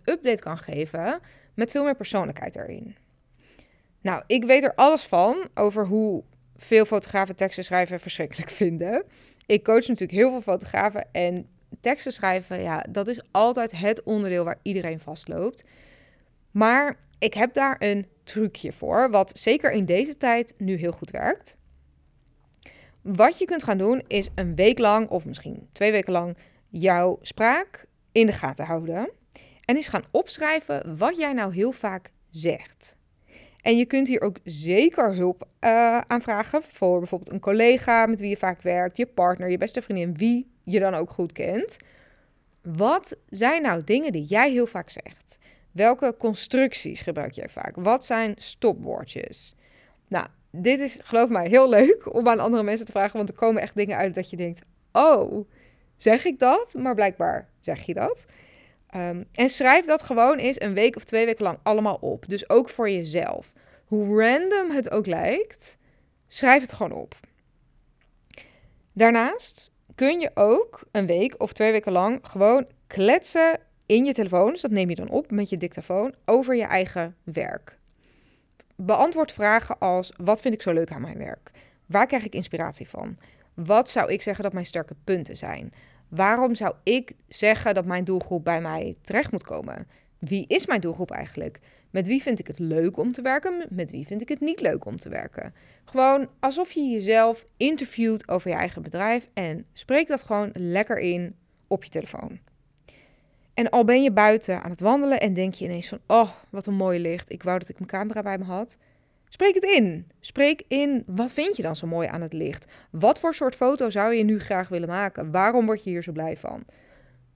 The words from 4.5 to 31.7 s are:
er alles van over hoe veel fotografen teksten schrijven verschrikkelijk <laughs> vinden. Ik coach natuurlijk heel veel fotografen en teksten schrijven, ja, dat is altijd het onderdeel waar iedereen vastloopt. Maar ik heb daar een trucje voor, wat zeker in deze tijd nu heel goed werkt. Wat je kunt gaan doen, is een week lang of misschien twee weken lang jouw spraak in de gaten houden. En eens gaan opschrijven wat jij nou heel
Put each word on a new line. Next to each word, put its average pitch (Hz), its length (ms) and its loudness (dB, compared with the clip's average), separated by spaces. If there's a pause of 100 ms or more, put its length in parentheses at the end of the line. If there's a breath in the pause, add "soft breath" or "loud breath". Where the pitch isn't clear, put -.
er - 120 0
alles 294 280 6
van 226 500 2
over 208 340 0
hoe 214 360 0 (320)
veel 220 300 4
fotografen 196 500 -2
teksten 190 280 -4
schrijven 180 360 -2
verschrikkelijk 160 580 -8
<laughs> - 40 0
vinden. 180 420 -2 (420 soft breath)
Ik 214 180 2
coach 226 240 4
natuurlijk 196 240 -4
heel 220 200 4
veel 254 100 -6
fotografen 202 720 -2
en 175 360 -4 (340)
teksten 254 300 -4
schrijven, 185 500 -2
ja, 165 280 -6
dat 202 180 -4
is 233 140 -6 (100)
altijd 226 400 2
het 202 320 -2
onderdeel 190 400 -2
waar 165 180 -8
iedereen 175 380 -6
vastloopt. 165 640 -8 (880 soft breath)
Maar 240 460 2 (220)
ik 214 140 0
heb 247 200 0
daar 269 260 0
een 202 260 0 (180)
trucje - 480 -6
voor, 233 380 0
wat 196 280 2
zeker 277 340 2
in 196 140 0
deze 247 320 0
tijd 233 400 0
nu 190 180 -4
heel 170 160 -4
goed - 200 -10
werkt. - 460 -4 (1400 soft breath)
Wat 208 360 4
je 381 80 -2
kunt 349 180 -2
gaan 202 140 -2
doen, 220 300 0
is 202 280 -2
een 175 200 -4
week 220 240 6
lang 214 300 4
of 160 160 -4
misschien - 460 -14
twee 208 200 0
weken 190 220 0
lang 175 240 -2 (320 soft breath)
jouw 180 520 2
spraak 269 640 -2 (260)
in 220 140 6
de 214 60 2
gaten 139 340 -6
houden. 165 440 -6 (560 soft breath)
En 240 100 0
eens 302 120 -4
gaan - 240 -6
opschrijven 302 840 -2
wat 294 200 0
jij 294 160 -2
nou 202 200 -4
heel 208 180 0